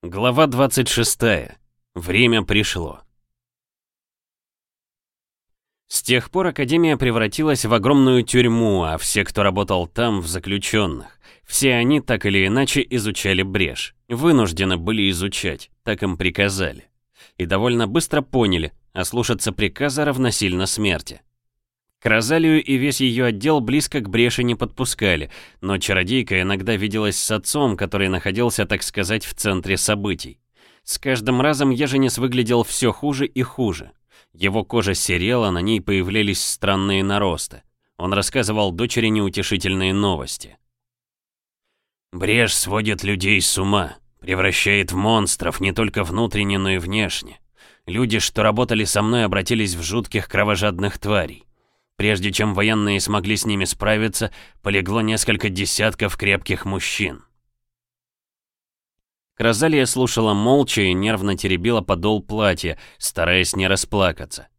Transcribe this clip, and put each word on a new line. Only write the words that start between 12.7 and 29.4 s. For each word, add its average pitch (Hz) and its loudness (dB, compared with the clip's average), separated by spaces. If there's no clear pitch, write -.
изучали 101 0
брешь. 95 -4
Вынуждены 107 2
были 98 0
изучать, 92 -4
так 107 -4
им 92 -2
приказали. 95 -2
И 90 -4
довольно 113 0
быстро 147 0
поняли, 95 0
ослушаться 104 -2
приказа 139 -2
равносильно 113 0
смерти. 95 -4
К - -4
Розалию 151 2
и 135 0
весь 131 0
ее 127 2
отдел 123 2
близко 139 -2
к 101 -8
бреши 120 2
не 120 0
подпускали, 101 -2
но 95 -2
чародейка 95 0
иногда 98 0
виделась 104 -2
с - -4
отцом, 110 0
который 98 0
находился, 101 0
так 98 -4
сказать, 101 -4
в - -10
центре 95 -2